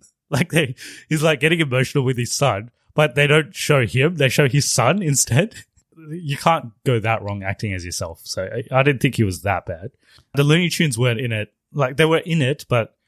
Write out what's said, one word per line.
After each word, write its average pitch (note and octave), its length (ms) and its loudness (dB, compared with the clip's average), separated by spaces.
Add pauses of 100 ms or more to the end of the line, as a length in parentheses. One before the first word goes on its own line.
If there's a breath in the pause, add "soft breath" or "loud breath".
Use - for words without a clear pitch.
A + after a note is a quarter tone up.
<laughs> - 40 -20 (260)
Like, D#3 180 0
they, C3+ 260 0 (340 loud breath)
he's, D3+ 120 0
like, D#3 180 2
getting D3+ 200 2
emotional C3 440 0
with B2+ 120 0
his A#2 160 -4
son, A#2 380 -2 (240)
but D3+ 200 2
they C#3+ 120 4
don't D3 280 2
show C#3 320 2
him. C#3 300 0
They C#3 140 2
show D3 180 2
his C3+ 220 2
son D3+ 320 2
instead. C#3+ 580 0
<laughs> - 40 -20 (440)
You D3+ 300 -6
can't D3+ 340 0 (120)
go B2 140 2
that G#2+ 240 -2
wrong G2+ 220 -8
acting G2 300 -6
as F2+ 100 -8
yourself. F2 400 -10
So - 260 -8
I, C3 300 -2
I - 20 2
didn't C3+ 200 2
think C3 120 0
he A#2+ 100 0
was F#2 180 -4
that G2 240 -2
bad. F2+ 260 -12 (420 soft breath)
The C#3+ 80 2
Looney D#3+ 280 4
Tunes D3 280 -2
weren't A#2+ 220 0
in A#2+ 120 -4
it. G#2+ 200 -6 (200)
Like, C#3 260 -2
they D#3+ 80 6
were D#3+ 120 2
in E3 240 -2
it, C3 260 -2
but A#2 280 -2 (120)